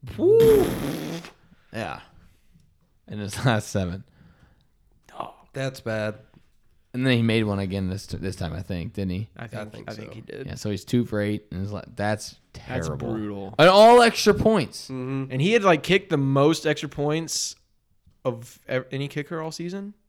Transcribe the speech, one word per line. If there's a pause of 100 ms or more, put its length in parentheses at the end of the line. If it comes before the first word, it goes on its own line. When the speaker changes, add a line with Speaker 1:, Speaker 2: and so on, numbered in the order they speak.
(160)
Speaker 1:
Woo. (1040)
Speaker 2:
Yeah. (1080)
In
his
<laughs>
last
seven. (1040)
Speaker 1:
Dog. (180)
Speaker 3:
That's
bad. (800)
Speaker 2:
And
then
he
made
one
again
this
t-,
this
time,
I
think,
didn't
he?
Speaker 1:
I
think,
Speaker 3:
I
think
Speaker 1:
I
think
Speaker 3:
so.
Speaker 1:
he
did.
Speaker 2:
Yeah,
so
he's
two
for
eight,
and
his
la-, (120)
that's (320)
Speaker 1:
That's
Speaker 2:
terrible.
Speaker 1:
brutal.
Speaker 2:
And
all
extra
points.
Speaker 3:
Mm-hmm.
Speaker 1:
And
he
had,
like,
kicked
the
most
extra
points (680)
of (100)
ev-,
any
kicker
all
season. (140)